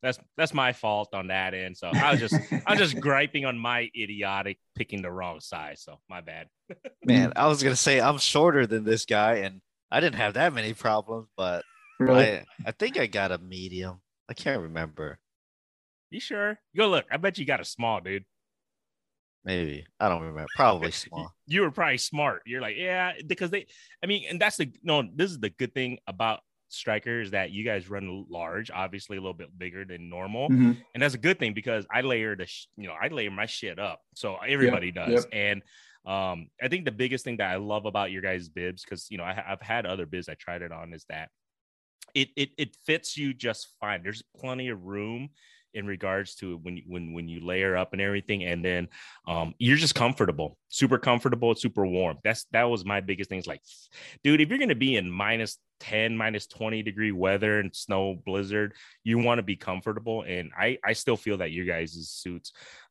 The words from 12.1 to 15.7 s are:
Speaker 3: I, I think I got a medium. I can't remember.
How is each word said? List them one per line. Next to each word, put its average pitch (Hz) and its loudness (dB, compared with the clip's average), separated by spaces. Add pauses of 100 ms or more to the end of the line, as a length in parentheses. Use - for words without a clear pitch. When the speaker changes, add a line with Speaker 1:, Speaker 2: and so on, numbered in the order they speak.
Speaker 3:
I, 104 2 (220)
I 110 -4
think 240 -2
I 127 4
got 95 0
a 87 -2
medium. 92 -8 (300)
I 113 -8
can't 135 -2
remember. 80 -6 (920)